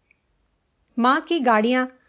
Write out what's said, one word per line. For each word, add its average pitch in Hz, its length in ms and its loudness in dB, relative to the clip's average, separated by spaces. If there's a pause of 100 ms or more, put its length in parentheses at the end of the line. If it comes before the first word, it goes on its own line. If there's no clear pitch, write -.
(1000)
मां 262 220 0
की 339 200 -4
गाड़ियां 247 460 0 (220)